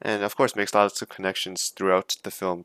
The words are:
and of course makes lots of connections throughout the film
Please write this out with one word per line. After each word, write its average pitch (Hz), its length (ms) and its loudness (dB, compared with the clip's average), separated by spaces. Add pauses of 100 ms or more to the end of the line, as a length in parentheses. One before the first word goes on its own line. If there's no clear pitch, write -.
and 107 220 -2
of 104 140 -2
course 127 200 2
makes 101 180 0
lots 104 280 4
of - 60 -8
connections 95 600 -4
throughout 95 540 2
the 101 80 -10
film 90 340 -4